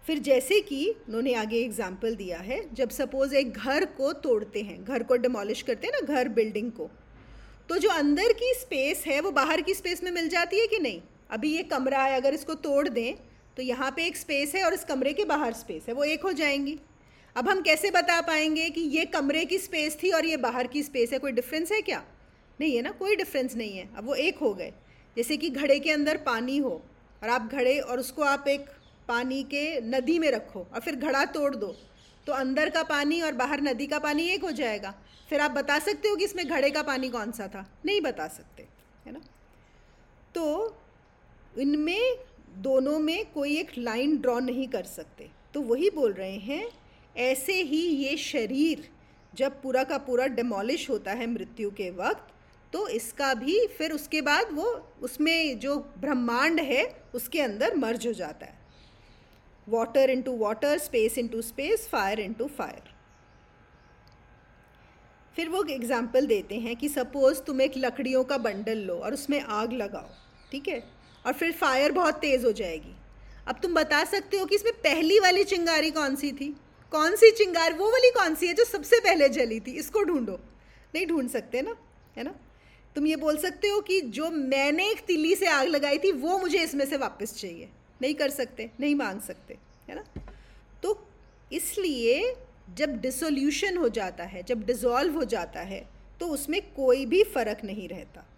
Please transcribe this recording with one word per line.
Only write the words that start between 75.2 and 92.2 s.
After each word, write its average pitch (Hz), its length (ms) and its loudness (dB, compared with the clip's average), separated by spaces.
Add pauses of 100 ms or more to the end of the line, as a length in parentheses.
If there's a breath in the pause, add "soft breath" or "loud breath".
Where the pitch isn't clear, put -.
वाली 370 240 6
चिंगारी 330 460 2
कौन 294 260 0
सी 277 160 -4
थी? 285 240 -8 (340)
कौन 320 260 2
सी 453 140 12
चिंगार, 349 420 4
वो 392 200 2
वाली 508 180 8
कौन 381 240 2
सी 359 120 0
है 349 80 0
जो 453 100 6
सबसे 403 340 4
पहले 359 300 6
जली 226 320 0
थी? 254 120 -12
इसको 311 300 -2
ढूंढो। 254 380 0 (540 soft breath)
नहीं 339 120 0
ढूंढ 302 220 0
सकते 247 340 -4
ना, 453 140 -6 (400)
है 233 80 -8
ना। 330 100 -8 (600 soft breath)
तुम 294 120 0
ये 311 100 2
बोल 302 200 2
सकते 359 320 -2
हो 403 120 2
कि 381 200 2
जो 277 300 -4
मैंने 294 600 2
एक 453 100 -2
तीली 330 340 2
से 381 120 0
आग 285 220 4
लगाई 285 300 2
थी, 381 140 2
वो 320 260 0
मुझे 349 240 2
इसमें 277 240 0
से 285 100 -4
वापस 220 440 -6
चाहिए। 170 280 -12 (340)
नहीं 285 120 0
कर 285 160 0
सकते, 233 400 -8 (100)
नहीं 294 140 2
मांग 220 260 -2
सकते, - 380 -14 (300)
है - 60 -12
ना। - 380 -14 (500 loud breath)
तो - 240 -2 (460)
इसलिए 320 840 0 (380)